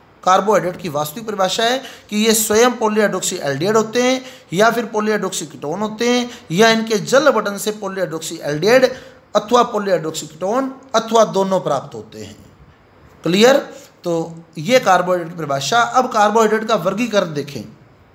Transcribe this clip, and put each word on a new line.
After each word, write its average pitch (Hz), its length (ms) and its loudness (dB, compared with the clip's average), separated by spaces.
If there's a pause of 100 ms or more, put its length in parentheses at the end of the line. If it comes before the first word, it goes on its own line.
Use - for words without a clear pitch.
(220)
कार्बोहाइड्रेट 185 540 2
की 165 120 -10
वास्तविक 151 380 -6
परिभाषा 190 380 -2
है 254 180 0 (280)
कि 208 80 -4
ये 220 160 4
स्वयं 220 420 2
polylihydroxy 208 600 0
aldehyde 147 380 -2
होते 220 260 0
हैं 254 180 0 (320)
या 208 180 4
फिर 226 160 -4
polylihydroxy 214 600 -4
ketone 147 340 -8
होते 214 280 -2
हैं 240 200 0 (240)
या 214 180 6
इनके 220 280 0
जल 240 280 2
अपघटन 208 320 0
से 214 180 -4
polylihydroxy 175 680 -6
aldehyde 214 480 4 (440)
अथवा 233 320 2
polylihydroxy 175 580 -2
ketone 233 480 -4 (200)
अथवा 220 380 4
दोनों 190 280 0
प्राप्त 143 340 -4
होते 107 240 -16
हैं। 104 180 -16 (880)
Clear? 220 420 4 (380)
तो 165 280 -4 (260)
ये 202 220 2
carbohydrate 180 500 2
की 175 80 -16
परिभाषा। 143 400 -2
अब 247 340 2
carbohydrate 214 520 2
का 220 120 0
वर्गीकरण 196 580 -2
देखें 135 280 -8 (520)